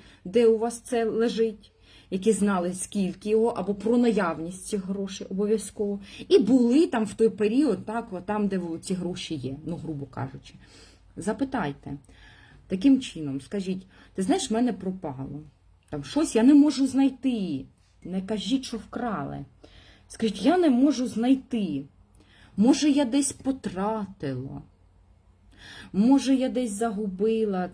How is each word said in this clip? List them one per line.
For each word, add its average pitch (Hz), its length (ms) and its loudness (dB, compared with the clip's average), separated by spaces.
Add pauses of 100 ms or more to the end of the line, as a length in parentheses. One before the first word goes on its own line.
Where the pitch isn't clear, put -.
(260)
де 226 220 4
у 226 100 6
вас 233 220 -4
це 233 260 -2
лежить, 220 680 -2 (380)
які 190 220 0
знали, 190 420 0
скільки 185 560 -4
його, 220 180 4
або 202 280 -2
про 233 220 0
наявність 185 680 0
цих 196 200 -4
грошей 196 440 -6
обов'язково. 208 680 -2 (280)
І 359 120 6
були 247 480 4
там 220 180 -2
в - 80 -10
той 226 160 2
період, 214 560 0
так, 226 260 -6
от 180 140 -10
там, 208 220 -2
де 190 100 -2
ви, 170 220 -6
ці 185 140 -6
гроші 175 420 -6
є, 131 200 -8 (100)
ну, 165 100 -6
грубо 147 300 -8
кажучи. 131 480 -12 (640)
Запитайте. 175 840 -6 (680)
Таким 254 340 4
чином: 139 400 -8
скажіть: 190 460 -6 (260)
"Ти 190 80 -6
знаєш, 233 300 -2
в - 20 0
мене 233 200 0
пропало. 147 680 -8 (480)
Там 143 140 -8
щось 294 320 -2
я 226 80 6
не 285 100 10
можу 285 340 6
знайти". 240 800 0 (380)
Не 185 180 -6
кажіть, 214 440 -4
що 226 120 -10
вкрали. 143 680 -8 (640)
Скажіть: - 340 -4
"Я 302 160 4
не 349 120 4
можу 254 380 2
знайти. 214 800 0 (720)
Може, 277 320 4
я 285 160 4
десь 277 260 0
потратила. 190 1300 -6 (1300)
Може, 262 420 4
я 254 140 0
десь 226 220 -2
загубила 202 1040 -2